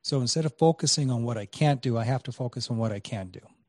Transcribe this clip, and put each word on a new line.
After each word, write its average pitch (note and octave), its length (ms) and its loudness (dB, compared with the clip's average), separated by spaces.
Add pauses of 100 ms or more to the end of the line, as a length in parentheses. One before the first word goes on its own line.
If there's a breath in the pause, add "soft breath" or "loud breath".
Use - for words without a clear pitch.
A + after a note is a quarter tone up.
So C3+ 200 0
instead D#3 240 0
of - 120 -2
focusing D#3 540 2
on A#2 120 0
what A#2 140 -4
I G#2 80 -6
can't C#3+ 360 2
do, A#2 160 0
I A2+ 60 0
have B2 200 0
to B2 80 -8
focus B2 380 -6
on A#2 80 -2
what A2 140 0
I G2+ 80 -6
can F#2+ 300 -8
do. - 120 -18 (280)